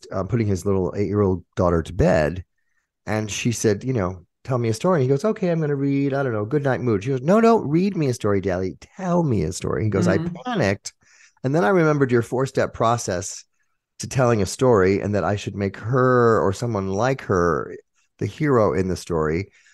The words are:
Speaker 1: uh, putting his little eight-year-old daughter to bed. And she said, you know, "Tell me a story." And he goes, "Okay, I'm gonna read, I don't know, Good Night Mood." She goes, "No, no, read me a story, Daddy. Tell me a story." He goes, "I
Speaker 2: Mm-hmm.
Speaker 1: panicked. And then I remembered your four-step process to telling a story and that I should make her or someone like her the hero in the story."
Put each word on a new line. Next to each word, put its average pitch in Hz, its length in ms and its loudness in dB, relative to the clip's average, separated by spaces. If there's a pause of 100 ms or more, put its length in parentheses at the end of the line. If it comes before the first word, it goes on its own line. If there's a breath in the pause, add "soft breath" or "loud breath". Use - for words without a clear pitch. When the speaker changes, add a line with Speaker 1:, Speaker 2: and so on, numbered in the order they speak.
(120)
Speaker 1:
uh, 95 120 -4
putting 113 240 -2
his 95 180 -2
little 95 300 0
eight-year-old 95 480 0 (120)
daughter 87 280 2
to 87 100 -10
bed. 87 520 2 (600)
And 107 260 -4
she - 200 -2
said, 107 320 0
you 127 100 -4
know, 92 320 -4 (200)
"Tell 131 120 -2
me 117 120 0
a 110 40 -2
story." 180 240 0
And 135 60 2
he 127 60 0
goes, 139 160 0
"Okay, 208 260 -2
I'm 165 80 -2
gonna 147 160 -2
read, 139 380 0
I 139 100 -2
don't 131 100 -2
know, 107 120 -2
Good 139 180 -2
Night 127 180 0
Mood." 110 220 0
She 127 60 -4
goes, 131 120 -4
"No, 180 200 4
no, 226 180 4
read 185 380 0
me 151 100 0
a 123 60 0
story, 101 280 0
Daddy. 92 360 -4 (200)
Tell 180 260 0
me 113 200 0
a 82 80 -2
story." 87 320 -4
He 110 60 0
goes, 95 180 2
"I 95 100 2
Speaker 2:
Mm-hmm. 175 180 -4 (100)
Speaker 1:
panicked. 151 480 -2 (500 soft breath)
And 135 120 0
then 175 100 2
I 208 40 2
remembered 151 420 4
your 120 100 4
four-step 123 520 -2
process 113 680 -2 (560)
to - 80 -10
telling 120 340 2
a 92 40 2
story 98 560 4
and 104 140 -4
that 95 100 0
I 101 100 0
should 101 200 -8
make 98 220 -4
her 120 640 2
or 92 120 0
someone 101 360 -4
like 120 340 -2
her 87 520 0 (440)
the 107 80 -2
hero 113 460 2
in 92 140 0
the 90 100 -2
story." 82 540 -4 (220 soft breath)